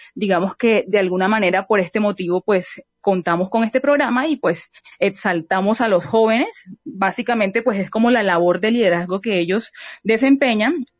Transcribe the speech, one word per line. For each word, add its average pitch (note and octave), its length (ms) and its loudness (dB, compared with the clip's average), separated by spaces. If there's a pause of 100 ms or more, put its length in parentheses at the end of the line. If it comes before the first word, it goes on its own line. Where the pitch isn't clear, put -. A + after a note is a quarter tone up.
(140)
digamos F#3+ 420 -2
que A3 300 2
de G3 120 0
alguna F#3 300 0
manera G3+ 380 0
por G#3+ 140 2
este F3+ 200 -2
motivo, F#3+ 400 -2
pues, F#3 420 -2 (200)
contamos F#3 480 0
con A3+ 120 0
este A3+ 200 -2
programa C#4 440 0
y, D#4 100 -2
pues, - 340 -4 (300)
exaltamos G3 840 -2
a A3+ 60 0
los F3+ 180 2
jóvenes. A3+ 580 0 (220)
Básicamente, G#3+ 720 -2
pues, A3+ 180 0
es F#3+ 120 -4
como A3+ 200 2
la A#3+ 120 2
labor F3 380 2
de A3 100 0
liderazgo F#3 500 0
que G3+ 180 -2
ellos F3+ 320 -2 (320)
desempeñan B3+ 840 2 (140)